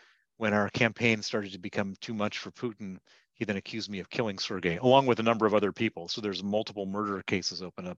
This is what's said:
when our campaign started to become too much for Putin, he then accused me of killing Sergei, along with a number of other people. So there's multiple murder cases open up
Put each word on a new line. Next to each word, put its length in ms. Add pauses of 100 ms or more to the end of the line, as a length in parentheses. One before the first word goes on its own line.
(380)
when 160
our 160
campaign 520
started 300
to 80
become 400
too 140
much 240
for 140
Putin, 460 (360)
he 120
then 120
accused 320
me 100
of 120
killing 260
Sergei, 400
along 300
with 120
a 40
number 240
of 80
other 160
people. 360
So 140
there's 220
multiple 420
murder 400
cases 380
open 240
up 100